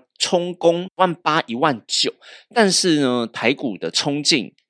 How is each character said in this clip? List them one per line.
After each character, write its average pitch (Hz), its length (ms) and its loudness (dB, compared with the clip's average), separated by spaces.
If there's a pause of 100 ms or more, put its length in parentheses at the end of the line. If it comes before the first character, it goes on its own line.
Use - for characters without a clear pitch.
(200)
冲 180 340 0
攻 170 340 0 (100)
万 180 180 2
八、 160 320 0
一 113 80 -8
万 131 320 0
九， - 260 -2 (400)
但 214 180 4
是 165 280 2
呢， 123 260 0
台 113 300 -2
股 110 200 -6
的 82 140 -6
冲 143 340 -4
劲 131 300 -2 (160)